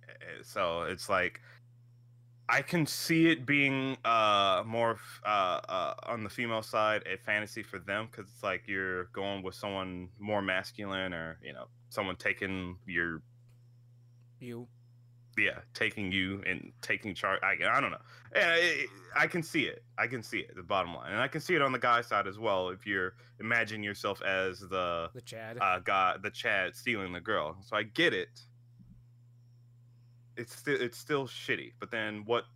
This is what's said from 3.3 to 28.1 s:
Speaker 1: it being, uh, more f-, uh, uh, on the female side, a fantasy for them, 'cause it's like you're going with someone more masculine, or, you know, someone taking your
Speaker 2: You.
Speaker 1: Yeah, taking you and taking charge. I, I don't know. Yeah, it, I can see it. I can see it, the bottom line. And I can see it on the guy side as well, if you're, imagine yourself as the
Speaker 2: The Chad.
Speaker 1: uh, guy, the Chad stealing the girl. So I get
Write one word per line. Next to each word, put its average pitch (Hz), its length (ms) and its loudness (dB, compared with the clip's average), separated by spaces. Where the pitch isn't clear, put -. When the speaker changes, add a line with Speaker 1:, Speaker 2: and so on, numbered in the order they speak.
Speaker 1:
it 131 160 2
being, 135 580 2
uh, 104 640 6
more 117 260 2
f-, - 320 -8
uh, 98 440 4
uh, 85 260 0
on 113 200 -4
the 104 60 -6
female 117 320 -2
side, 107 440 2
a 95 100 -2
fantasy 104 460 -4
for 101 160 -10
them, 101 300 -4
'cause 101 240 -16
it's - 100 -16
like 95 260 -2
you're 95 380 -2
going 98 360 -6
with 92 120 -8
someone 92 640 -6
more 104 240 0
masculine, 95 720 -2
or, 82 280 -6
you 69 120 -12
know, 62 140 -12
someone 98 280 -2
taking 92 720 -2
your 85 360 -2
Speaker 2:
You. 120 280 -12
Speaker 1:
Yeah, 101 240 2
taking 104 360 0
you 95 360 0
and - 260 -4
taking 107 320 -2
charge. 98 300 2
I, 98 80 4
I 127 100 4
don't 110 120 0
know. - 80 -10
Yeah, 170 220 4
it, 156 320 4
I 151 140 4
can 170 140 -2
see 151 240 0
it. - 180 -8
I 110 120 0
can 123 140 -4
see 104 180 -4
it, - 160 -12
the 90 80 -12
bottom 90 300 2
line. 69 180 -8
And 107 80 0
I 135 80 2
can 156 120 -4
see 175 140 -2
it 147 80 4
on 135 80 4
the 127 80 0
guy 117 220 4
side 101 260 0
as 98 140 -8
well, 95 300 2
if 95 160 -10
you're, 95 280 0
imagine 110 460 -2
yourself 101 380 -4
as 95 380 0
the 87 540 -2
Speaker 2:
The 123 60 -12
Chad. 113 400 -12
Speaker 1:
uh, 92 200 4
guy, 92 400 4
the 104 100 -4
Chad 98 440 0
stealing 98 380 -4
the 87 80 -6
girl. 85 420 -2
So 107 140 -4
I 107 80 2
get 143 300 2